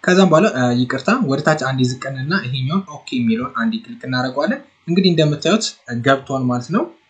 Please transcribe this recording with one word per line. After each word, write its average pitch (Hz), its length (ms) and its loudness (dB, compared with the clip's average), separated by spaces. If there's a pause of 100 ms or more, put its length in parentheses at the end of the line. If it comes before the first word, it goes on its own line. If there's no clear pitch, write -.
ከዛም 180 260 6
በኋላ፣ 160 240 6
አ፣ 127 200 0
ይቅርታ 123 360 -2 (140)
ወደ 135 180 0
ታች 151 220 0
አንዴ 131 220 -2
ዝቅ 123 200 -4
እንልና 135 360 -6
ይሄኛውን 135 480 -4
ኦኬ - 240 -18
የሚለውን 120 420 -2
አንዴ 113 240 -2
ክሊክ 117 240 -16
እናደርገዋለን። 131 580 -2 (220)
እንግዲህ 185 260 2
እንደምታዩት 160 560 2 (360)
ገብቷል 135 420 0
ማለት 123 260 -2
ነው። 214 140 0 (260)